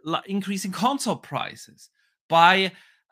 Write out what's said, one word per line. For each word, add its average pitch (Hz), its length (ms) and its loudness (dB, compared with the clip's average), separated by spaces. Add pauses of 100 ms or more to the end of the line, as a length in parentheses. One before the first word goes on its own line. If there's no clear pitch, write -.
li-, 160 220 -4
increasing 196 460 -6
console 233 440 -2
prices, - 720 -12 (400)
by, 175 440 4 (400)